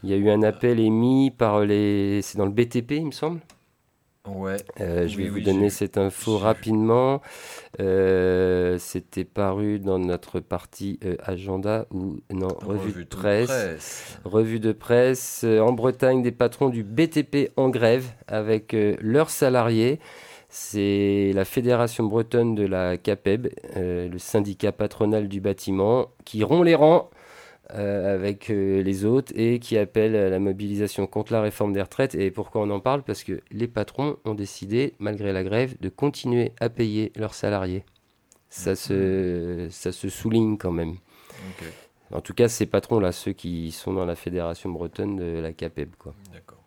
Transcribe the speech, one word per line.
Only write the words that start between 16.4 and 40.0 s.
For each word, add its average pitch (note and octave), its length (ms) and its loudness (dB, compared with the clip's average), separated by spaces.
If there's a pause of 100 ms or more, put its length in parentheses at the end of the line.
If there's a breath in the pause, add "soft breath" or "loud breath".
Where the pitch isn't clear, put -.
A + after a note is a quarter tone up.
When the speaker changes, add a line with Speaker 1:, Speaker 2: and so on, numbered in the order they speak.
Speaker 1:
du A#2 140 -4
B A#2 260 0
T D3+ 140 0
P C#3+ 340 0
en C3 120 4
grève B2 360 4 (220)
avec, A2 480 -2
euh, G#2 260 2
leurs C3+ 300 2
salariés. A#2+ 680 2 (500 loud breath)
C'est G2+ 840 0
la F#2+ 120 2
Fédération A#2+ 580 0
bretonne A2+ 500 0
de G#2 140 0
la F#2 300 0
capeb, G#2 500 0 (280)
euh, F2+ 320 -4
le F2+ 120 -8
syndicat G2+ 520 -2
patronal G#2 580 0
du F#2+ 120 -6
bâtiment, G2+ 680 0 (160)
qui G#2+ 180 -2
rompt E3 220 4
les E3 100 6
rangs, D#3 340 6 (640 loud breath)
euh, G2+ 420 0
avec, G2 340 -4
euh, G2 340 2
les G2 220 0
autres B2+ 300 2
et A#2 240 2
qui A2+ 180 -2
appelle A2 380 2
à G2 140 4
la F#2 100 2
mobilisation G2+ 680 -2
contre - 260 -4
la A2+ 80 2
réforme G#2 320 -2
des G2 80 -2
retraites. - 340 -2
Et F#2 160 0
pourquoi G#2+ 300 -4
on G#2 80 -2
en G2+ 100 -2
parle ? C3 240 -2
Parce - 200 -8
que F#2 180 -8 (100)
les A#2 160 -4
patrons A#2+ 580 -4
ont G#2+ 80 -4
décidé, G#2 680 -4
malgré G#2 340 -4
la F#2+ 100 -2
grève, A#2+ 360 -2
de F#2+ 100 -6
continuer A#2+ 680 -2
à A2+ 100 0
payer G#2+ 460 -2
leurs G#2+ 180 -6
salariés. F#2+ 500 -4 (680)
Ça F2+ 220 -6
Speaker 2:
Mhm. F#2+ 40 0
Speaker 1:
se, F2+ 960 -2
ça - 200 -8
se G2 180 -8